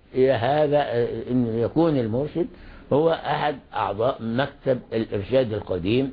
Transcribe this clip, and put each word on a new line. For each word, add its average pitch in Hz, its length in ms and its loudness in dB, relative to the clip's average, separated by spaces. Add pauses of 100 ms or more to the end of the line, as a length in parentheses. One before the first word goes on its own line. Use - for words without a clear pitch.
(160)
هذا، 131 920 2 (240)
إن 117 280 2
يكون 147 400 2
المرشد 135 480 -2 (460)
هو 156 160 4
أحد 147 460 -2 (180)
أعضاء 107 480 -2
مكتب 123 580 -2 (140)
الإرشاد 110 600 0
القديم 104 600 0